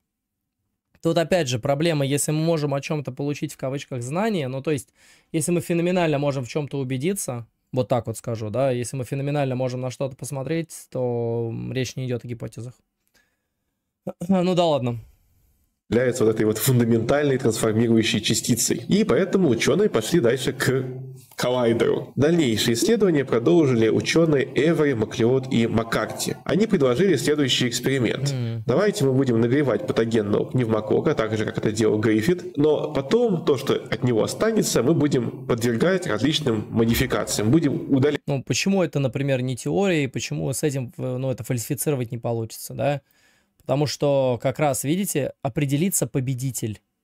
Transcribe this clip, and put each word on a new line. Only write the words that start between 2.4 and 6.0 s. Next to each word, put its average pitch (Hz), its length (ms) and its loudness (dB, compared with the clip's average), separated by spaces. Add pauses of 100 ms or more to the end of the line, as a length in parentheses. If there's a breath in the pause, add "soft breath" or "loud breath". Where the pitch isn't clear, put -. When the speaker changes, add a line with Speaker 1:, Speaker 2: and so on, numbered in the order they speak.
Speaker 1:
можем 151 300 0
о 139 80 -2
чём-то 147 320 -6
получить 147 400 -6
в - 40 -18
кавычках 135 440 -6
знания, 165 480 -2
ну 135 120 -6
то 160 100 -2
есть, - 180 -4 (420 soft breath)
если 165 220 -2
мы 165 80 2
феноменально 170 580 0